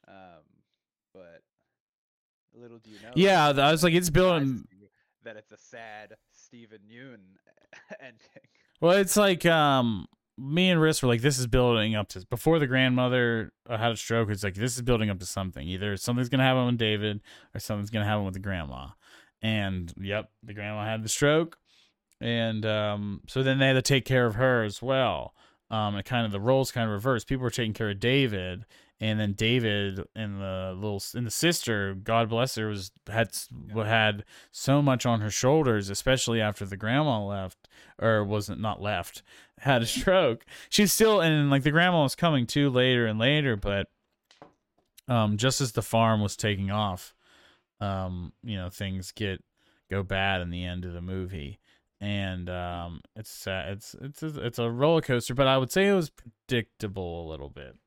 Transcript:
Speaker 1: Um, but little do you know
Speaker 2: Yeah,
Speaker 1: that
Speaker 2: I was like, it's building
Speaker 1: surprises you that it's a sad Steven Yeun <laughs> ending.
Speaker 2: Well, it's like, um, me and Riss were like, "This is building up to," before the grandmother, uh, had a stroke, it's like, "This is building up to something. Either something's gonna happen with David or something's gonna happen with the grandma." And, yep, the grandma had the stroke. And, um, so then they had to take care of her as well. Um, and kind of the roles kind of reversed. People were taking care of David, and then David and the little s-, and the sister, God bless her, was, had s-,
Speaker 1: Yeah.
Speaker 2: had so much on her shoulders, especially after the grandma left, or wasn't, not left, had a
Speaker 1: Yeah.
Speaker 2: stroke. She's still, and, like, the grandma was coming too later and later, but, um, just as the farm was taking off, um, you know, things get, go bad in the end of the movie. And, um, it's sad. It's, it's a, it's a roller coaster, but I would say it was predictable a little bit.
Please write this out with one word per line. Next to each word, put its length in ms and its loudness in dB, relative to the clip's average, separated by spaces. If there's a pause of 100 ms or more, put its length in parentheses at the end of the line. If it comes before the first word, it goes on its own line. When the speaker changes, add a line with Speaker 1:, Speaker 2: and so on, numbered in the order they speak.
Speaker 1:
Um, 340 -20 (720)
but 280 -20 (1120)
little 240 -20
do 120 -20
you 100 -20
know 140 -20
Speaker 2:
Yeah, 380 4
Speaker 1:
that 120 2
Speaker 2:
I 60 6
was 140 2
like, 100 4
it's 160 0
building 480 2
Speaker 1:
surprises 80 -16 (140)
you 80 -20 (340)
that 140 -16
it's 160 -20
a 40 -20
sad 600 -20 (160)
Steven 480 -20 (100)
Yeun 300 -20 (520)
<laughs> 280 -20
ending. 480 -20 (320)
Speaker 2:
Well, 160 6
it's 200 2
like, 300 4
um, 600 2 (300)
me 340 0
and 100 4
Riss 220 2
were 60 2
like, 120 2
"This 180 2
is 80 -2
building 480 4
up 140 -2
to," 180 -16
before 320 0
the 80 2
grandmother, 840 2 (160)
uh, 80 -4
had 160 0
a 40 -4
stroke, 340 0
it's 120 -4
like, 120 -2
"This 200 -2
is 80 -8
building 280 2
up 100 -4
to 60 -12
something. 420 -6
Either 300 -4
something's 320 -2
gonna 120 2
happen 240 4
with 120 0
David 420 0 (340)
or 60 -8
something's 300 -6
gonna 160 -2
happen 180 0
with 100 -6
the 60 -10
grandma." 480 -8 (540)
And, 580 -2
yep, 300 -6 (120)
the 120 -16
grandma 300 -8
had 180 -4
the 60 -8
stroke. 500 2 (640)
And, 460 -2
um, 600 -2
so 160 -2
then 160 2
they 100 6
had 60 4
to 80 4
take 220 2
care 220 2
of 80 0
her 300 2
as 180 -8
well. 520 -2 (360)
Um, 240 -2
and 100 -6
kind 220 -2
of 60 -4
the 80 -4
roles 320 2
kind 140 -2
of 60 -2
reversed. 340 -2
People 180 -4
were 60 0
taking 220 -2
care 160 -4
of 120 -6
David, 680 0 (340)
and 180 0
then 140 0
David 720 0 (100)
and 280 -8
the 320 -6
little 220 -6
s-, 180 -10
and 120 -4
the 40 -6
sister, 640 0
God 340 0
bless 280 -2
her, 120 -4
was, 220 -8 (160)
had 220 0
s-, 200 -10 (260)
Speaker 1:
Yeah. 120 -2
Speaker 2:
had 380 2 (280)
so 300 2
much 240 2
on 160 4
her 80 -2
shoulders, 580 2
especially 540 0
after 240 -2
the 100 -10
grandma 480 0
left, 420 -8 (320)
or 240 4
wasn't, 380 -4
not 220 -4
left, 400 -6 (380)
had 200 2
a 60 -2
Speaker 1:
Yeah. 40 -4 (120)
Speaker 2:
stroke. 420 4 (240)
She's 240 4
still, 300 6
and, 260 4
like, 140 4
the 80 2
grandma 320 4
was 140 2
coming 300 2
too 220 2
later 380 4
and 120 -2
later, 380 2
but, 340 -4 (1160)
um, 300 2
just 240 2
as 100 -2
the 100 -2
farm 380 2
was 160 -2
taking 340 -2
off, 440 -4 (680)
um, 600 -6
you 140 -6
know, 120 -6
things 440 -8
get, 300 -6 (460)
go 140 -4
bad 400 -2
in 80 -6
the 140 -6
end 200 -6
of 80 -10
the 80 -10
movie. 580 -8 (440)
And, 480 -6
um, 500 -8 (160)
it's 140 -16
sad. 420 -6
It's, 220 -14
it's 280 -14
a, 240 -6
it's 120 -6
a 120 -2
roller 300 4
coaster, 340 -2
but 120 4
I 120 6
would 120 0
say 180 4
it 60 4
was 160 0
predictable 1160 -6
a 40 -10
little 200 -10
bit. 260 -18 (100)